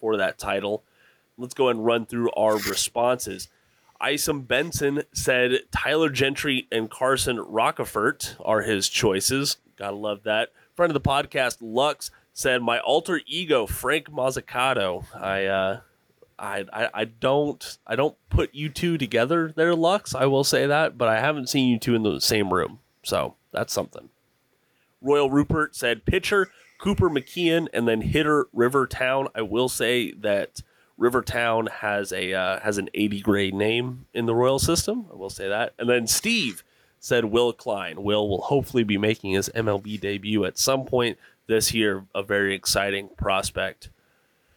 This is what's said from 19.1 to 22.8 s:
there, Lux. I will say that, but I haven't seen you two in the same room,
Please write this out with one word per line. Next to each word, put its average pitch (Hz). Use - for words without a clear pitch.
there, 170
Lux. 165
I 131
will 139
say 135
that, 147
but 120
I 110
haven't 139
seen 131
you 120
two 120
in 113
the 85
same 104
room, 90